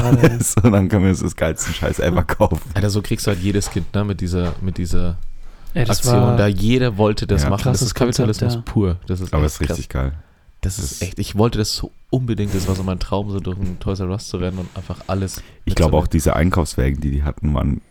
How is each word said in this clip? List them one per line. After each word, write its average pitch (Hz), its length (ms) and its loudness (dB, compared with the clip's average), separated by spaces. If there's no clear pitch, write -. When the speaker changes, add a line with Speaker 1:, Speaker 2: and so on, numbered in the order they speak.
Speaker 1:
dann 123 160 4
alle. 120 120 6
Speaker 2:
alles 117 280 -2
<laughs> 104 40 2
und 113 120 6
dann 98 160 4
können 98 140 4
wir 95 80 6
uns 87 100 0
das - 160 -4
geilsten 80 360 -2
Scheiß 76 260 -2
ever 85 260 2
kaufen.“ - 480 0
Speaker 3:
Alter, 101 160 0
so 101 120 0
kriegst - 260 -4
du 110 40 2
halt 95 100 -2
jedes 101 300 0
Kind, - 240 -4
ne, 101 80 0
mit 98 160 -4
dieser, 87 400 -2
mit 92 180 -4
dieser 87 380 2
Speaker 1:
Ey, 131 120 2
das 107 140 2
Speaker 3:
Aktion 123 220 4
Speaker 1:
war 123 160 4
Speaker 3:
da. 101 100 4
Jeder 110 500 2
wollte 107 300 2
das 98 160 2
Speaker 2:
Ja. 71 60 0
Speaker 3:
machen. 98 100 2
Das - 40 -6
Speaker 1:
krasses 120 160 0
Speaker 3:
ist - 40 -6
Kapitalismus 120 600 2
Speaker 1:
Konzept, 117 140 -6
ja. - 60 -10
Speaker 3:
pur. 95 220 2
Das 90 160 -4
ist 90 100 -8
Speaker 2:
Aber 76 120 2
Speaker 3:
echt 76 120 0
Speaker 2:
ist - 40 -12
richtig 85 200 -4
Speaker 3:
krass. 67 160 -2
Speaker 2:
geil. 67 60 -2
Speaker 3:
Das 92 160 -4
Speaker 2:
Das - 160 -6
Speaker 3:
ist - 100 -8
echt, - 160 -8
ich - 180 -6
wollte 110 220 2
das 104 160 -2
so - 160 -6
unbedingt, 110 460 -2
das 92 120 0
war 95 60 2
so 92 80 -2
mein 92 160 -2
Traum, 101 320 -4
so 98 100 -4
durch 92 200 -6
ein 92 200 -4
Toys 98 200 -4
R 92 100 -4
Us 98 180 -6
zu - 100 -8
rennen 90 200 -4
und 90 180 -8
einfach - 300 -10
alles 95 380 -4
Speaker 2:
Ich - 100 0
glaube 80 200 4
auch, 78 80 4
Speaker 3:
mitzunehmen. - 100 0
Speaker 2:
diese 80 220 2
Einkaufswägen, 73 680 0
die 71 100 -2
die 69 120 -2
hatten, 73 300 -2
waren 67 380 0